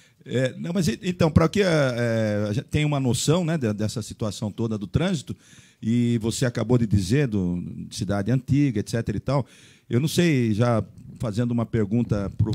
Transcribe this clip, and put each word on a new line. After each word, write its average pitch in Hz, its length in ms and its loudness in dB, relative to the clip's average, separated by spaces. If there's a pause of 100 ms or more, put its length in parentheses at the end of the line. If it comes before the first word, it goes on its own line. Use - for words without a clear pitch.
(260)
É, 127 320 -2
não, 160 160 -6
mas 180 140 2
e-, 226 160 -2
então, 180 260 2
pra 165 180 6
que, 190 140 2
é, 202 60 4
é, 117 840 2
a 104 40 -2
gente 139 160 -4
tem 151 160 0
uma 147 140 0
noção, 143 460 2
né, 160 100 0
de-, 120 180 0
dessa 104 280 -4
situação 107 500 -6
toda 110 280 -4
do 98 80 -8
trânsito, 151 500 -2 (420)
e 120 440 0
você 113 200 -2
acabou 117 360 2
de 113 80 2
dizer 104 400 2
do, 90 340 0 (260)
de - 80 -16
cidade 101 360 -2
antiga, 131 480 0
et 98 100 -6
cetera 113 260 -4
e 95 60 -4
tal, 135 240 -2 (420)
eu 117 120 0
não 160 80 0
sei, 143 480 2
já 117 280 2 (360)
fazendo 120 320 -2
uma 117 140 0
pergunta 107 720 0
pro, 107 180 0